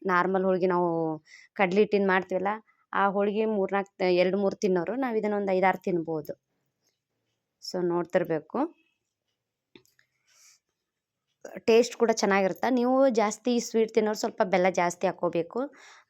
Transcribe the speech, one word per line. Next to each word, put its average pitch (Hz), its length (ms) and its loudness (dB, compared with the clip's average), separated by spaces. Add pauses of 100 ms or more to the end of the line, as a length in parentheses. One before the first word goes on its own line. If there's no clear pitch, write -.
ನಾರ್ಮಲ್ 185 380 2
ಹೋಳ್ಗೆ 185 240 2
ನಾವು 165 500 0 (360)
ಕಡ್ಲಿ 190 260 0
ಹಿಟ್ಟಿನ 202 280 2
ಮಾಡ್ತೀವಲ್ಲ, 185 400 0 (460)
ಆ 196 160 0
ಹೋಳ್ಗೆ 202 360 -2
ಮೂರ್ನಾಲ್ಕು, 196 580 -4
ಎರಡು 180 340 2
ಮೂರು 196 180 0
ತಿನ್ನೋರು 185 400 -2
ನಾವು 254 200 -4
ಇದನ್ನ 208 180 -2
ಒಂದು 202 180 -2
ಐದಾರು 185 260 2
ತಿನ್ಬೋದು. 165 560 -6 (1300)
So 185 240 -4
ನೋಡ್ತಿರ್ಬೇಕು, 175 880 -2 (2750)
ಟೇಸ್ಟ್ 233 360 2
ಕೂಡ 226 160 0
ಚೆನ್ನಾಗಿರುತ್ತೆ. 196 600 0
ನೀವು 262 360 4
ಜಾಸ್ತಿ 226 500 0
ಸ್ವೀಟ್ 220 340 -2
ತಿನ್ನೋರು 214 240 0
ಸ್ವಲ್ಪ 220 260 -4
ಬೆಲ್ಲ 185 260 2
ಜಾಸ್ತಿ 180 380 -2
ಹಾಕ್ಕೋಬೇಕು. 170 520 -4 (500)